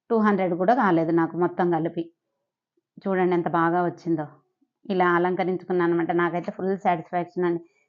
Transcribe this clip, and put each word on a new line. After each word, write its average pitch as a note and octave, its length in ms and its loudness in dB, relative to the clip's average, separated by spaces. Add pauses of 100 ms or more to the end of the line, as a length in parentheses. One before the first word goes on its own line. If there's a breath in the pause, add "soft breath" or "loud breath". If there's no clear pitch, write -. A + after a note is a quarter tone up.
(100)
టూ A3+ 80 2
హండ్రెడ్ F#3+ 360 2
కూడా F3+ 200 2
కాలేదు E3+ 380 2
నాకు E3 240 0
మొత్తం F3 340 0
కలిపి. E3 320 -2 (960)
చూడండి F#3 360 0
ఎంత E3+ 140 0
బాగా E3 340 0
వచ్చిందో. D#3+ 440 -4 (600)
ఇలా F#3 280 0
అలంకరించుకున్నాను F3+ 720 0
అనమాట. E3+ 260 0
నాకైతే F3 400 -2
ఫుల్ F#3+ 260 -2
సాటిస్ఫాక్షన్ F3 680 -2
అండి. E3+ 140 0 (280 soft breath)